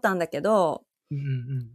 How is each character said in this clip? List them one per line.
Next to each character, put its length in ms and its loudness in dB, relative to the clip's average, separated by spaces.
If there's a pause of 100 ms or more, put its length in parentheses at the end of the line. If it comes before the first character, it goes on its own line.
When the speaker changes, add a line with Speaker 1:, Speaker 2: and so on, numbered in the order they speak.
Speaker 1:
た 120 2
ん 60 0
だ 80 2
け 140 -4
ど、 440 2 (260)
Speaker 2:
う 40 -4
ん 40 -4
う 20 -4
ん 40 -6
う 40 -4 (320)
ん。 140 -12